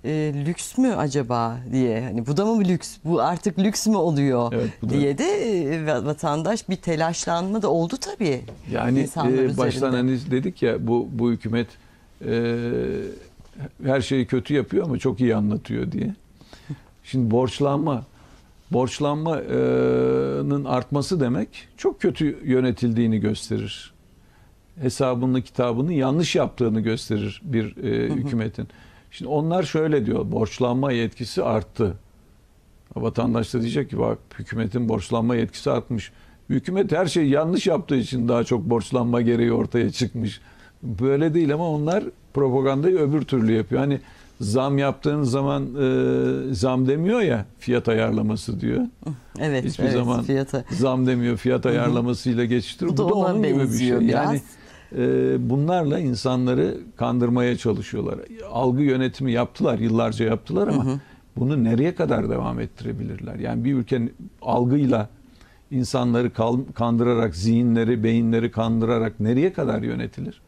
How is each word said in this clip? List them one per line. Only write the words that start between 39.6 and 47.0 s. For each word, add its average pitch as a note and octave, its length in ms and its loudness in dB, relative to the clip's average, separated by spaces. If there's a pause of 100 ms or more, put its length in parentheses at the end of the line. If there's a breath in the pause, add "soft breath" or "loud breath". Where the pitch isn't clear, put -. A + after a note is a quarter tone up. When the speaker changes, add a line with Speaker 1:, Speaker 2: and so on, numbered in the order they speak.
Speaker 2:
çıkmış. A2 500 -4 (420 loud breath)
Böyle C#3 500 2
değil D#3 200 4
ama E3 160 -2
onlar D#3 340 0 (300)
propagandayı C#3 640 2
öbür D3 240 2
türlü A2+ 300 2
yapıyor. A2+ 300 2
Hani C#3 180 0 (420 loud breath)
zam C3 360 2
yaptığın C#3+ 460 0
zaman, C#3 420 0
e, C3 880 0
zam B2+ 340 2
demiyor F3 340 2